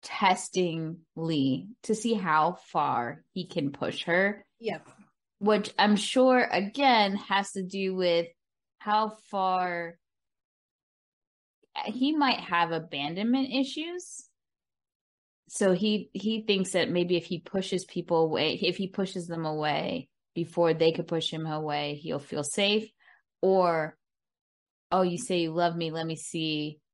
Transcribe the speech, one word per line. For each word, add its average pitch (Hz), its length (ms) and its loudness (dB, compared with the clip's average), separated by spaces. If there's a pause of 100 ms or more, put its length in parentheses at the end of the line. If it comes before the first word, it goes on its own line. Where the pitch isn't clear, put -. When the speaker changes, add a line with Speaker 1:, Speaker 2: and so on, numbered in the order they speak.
Speaker 1:
testing 175 960 0 (160)
Lee 160 520 0 (160)
to 220 120 0
see 226 180 0
how 175 440 2 (100)
far 135 560 -2 (100)
he 175 120 -6
can 139 280 -4
push - 320 -6
her. 196 400 0 (140)
Speaker 2:
Yep. 202 280 -8 (520)
Speaker 1:
Which 208 380 2
I'm 208 200 6
sure, 254 520 4
again, 208 680 2
has 202 340 -2
to 196 120 -6
do 190 300 -4
with 170 340 2 (520)
how 214 380 0 (120)
far 180 680 -2 (1900)
he 262 280 0
might 269 240 2
have 170 320 0
abandonment 170 840 -2
issues. 302 760 -6 (1200)
So 190 240 2
he, 208 400 0
he 214 340 -4
thinks 190 240 0
that 170 180 0
maybe 175 280 2
if 165 80 -4
he 170 140 -6
pushes 185 440 -4
people 170 400 -2
away, 156 380 0
if 185 160 -2
he 190 100 -4
pushes 185 400 -6
them 165 180 -6
away 151 640 -4 (260)
before 170 400 0
they 160 180 4
could 165 160 -4
push 160 240 -2
him 160 160 -6
away, 147 480 -4
he'll 156 240 -8
feel 143 240 -6
safe. 208 440 0 (540)
Or, 175 560 2 (960)
"Oh, 185 100 4
you 175 160 2
say 180 220 -2
you 165 120 0
love 170 240 2
me. 165 140 -2
Let 160 160 -4
me 160 100 -4
see 156 640 -4 (140)